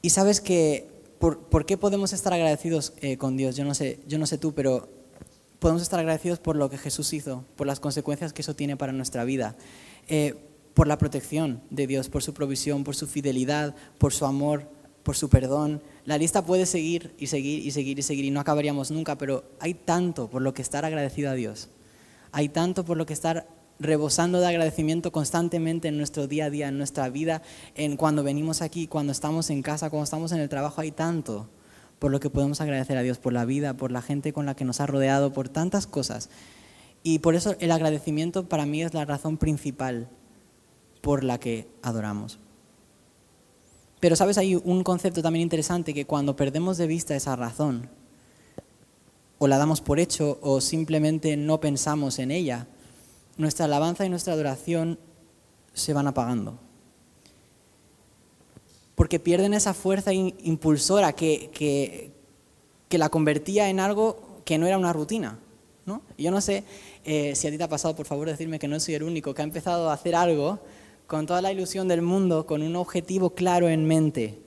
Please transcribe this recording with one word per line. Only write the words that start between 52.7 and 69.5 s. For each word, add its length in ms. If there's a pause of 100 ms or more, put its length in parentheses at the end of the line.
nuestra 300
alabanza 380
y 40
nuestra 240
adoración 640 (760)
se 200
van 160
apagando. 500 (2250)
Porque 240
pierden 360
esa 180
fuerza 400
in-, 300
impulsora 720
que, 380
que, 600 (760)
que 100
la 100
convertía 600
en 100
algo 640
que 140
no 80
era 120
una 140
rutina, 480 (460)
¿no? 160 (140)
Y 80
yo 60
no 100
sé, 220 (420)
eh, 300
si 140
a 20
ti 60
te 80
ha 40
pasado, 280
por 100
favor, 220
decirme 300
que 100
no 100
soy 160
el 80
único, 320
que 80
ha 20
empezado 460